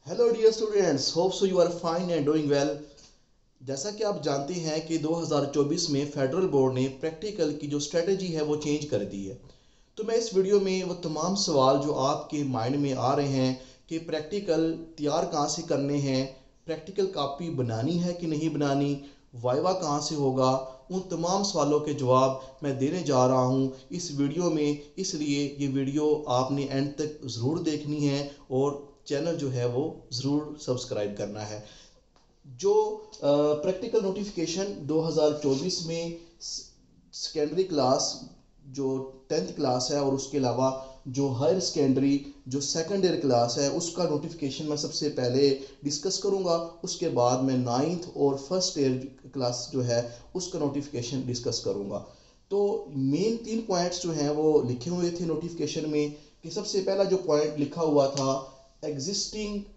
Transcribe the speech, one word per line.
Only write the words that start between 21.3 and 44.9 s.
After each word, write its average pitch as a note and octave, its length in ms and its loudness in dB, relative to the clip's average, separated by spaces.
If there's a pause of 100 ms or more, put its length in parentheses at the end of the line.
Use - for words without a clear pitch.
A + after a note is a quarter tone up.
सवालों D3 380 2
के D3 140 -4
जवाब C3 680 2
मैं C#3 160 -2
देने D#3+ 240 0
जा C3+ 240 4
रहा C3 180 4
हूँ C3+ 280 2 (200)
इस F3 200 -6
video D3+ 380 0
में। D3 280 0 (200)
इसलिए C#3+ 640 -2
ये C#3+ 80 0
video C#3+ 600 2
आपने C3+ 420 2
end C#3 220 0
तक - 340 -6
ज़रूर B2 320 -2
देखनी D3+ 380 -2
है C#3+ 340 0 (200)
और C#3 440 -2 (120)
चैनल D3+ 260 -2
जो C#3+ 160 -2
है B2 200 0
वो C#3 440 -4
ज़रूर C#3+ 540 -2
सब्सक्राइब G#2 500 -2
करना G#2 240 -6
है। G#2+ 240 -8 (960)
जो, F#4+ 420 2 (120)
अ, - 40 -20 (360)
प्रैक्टिकल G3+ 480 0
नोटिफिकेशन F#3+ 760 -4
दो D3+ 200 0
हज़ार D3+ 420 2
चौबीस D#3 440 0
में E3 320 -6 (220)
स-, - 320 -12 (400)
secondary D#3 520 -2
class C#3+ 640 2 (380)
जो C3+ 460 -4 (140)
tenth F#3 240 0
class B2+ 400 0
है C#3+ 100 2
और C3+ 120 2
उसके C#3 240 -2
अलावा B2 480 2 (220)
जो C3 200 0
higher D3 320 2
secondary C#3 640 2 (220)
जो C3+ 120 -2
सेकंड F#3 440 0
ईयर E3 120 4
class B2 420 2
है C#3 120 2
उसका E3+ 340 -2
notification D3 600 -4
मैं D3+ 120 -2
सबसे D3 320 -4